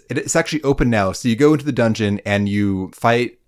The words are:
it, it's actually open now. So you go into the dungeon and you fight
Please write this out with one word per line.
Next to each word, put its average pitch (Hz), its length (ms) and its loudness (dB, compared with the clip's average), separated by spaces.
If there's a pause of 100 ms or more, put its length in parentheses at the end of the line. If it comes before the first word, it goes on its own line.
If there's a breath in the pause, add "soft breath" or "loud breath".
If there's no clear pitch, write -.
it, 127 100 -4
it's - 160 -4
actually 160 280 -2
open 139 260 2
now. 101 220 2
So - 160 -6
you 117 80 2
go 147 160 4
into 139 140 0
the 143 80 -2
dungeon 107 540 0
and 101 200 0
you 98 460 -2
fight 120 540 -2